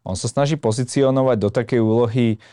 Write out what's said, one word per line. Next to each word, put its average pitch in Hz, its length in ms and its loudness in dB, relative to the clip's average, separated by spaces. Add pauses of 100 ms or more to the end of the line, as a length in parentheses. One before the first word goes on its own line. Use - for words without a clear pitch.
On 92 160 -8
sa - 80 -6
snaží 143 320 -2
pozicionovať 131 800 0
do 101 160 0
takej 120 240 0
úlohy, 113 640 0 (100)